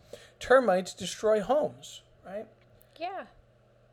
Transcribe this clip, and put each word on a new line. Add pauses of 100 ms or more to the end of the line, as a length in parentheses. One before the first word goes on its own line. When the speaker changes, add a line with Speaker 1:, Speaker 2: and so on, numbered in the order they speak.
(380)
Speaker 1:
Termites
destroy
homes, (220)
right? (520)
Speaker 2:
Yeah. (680)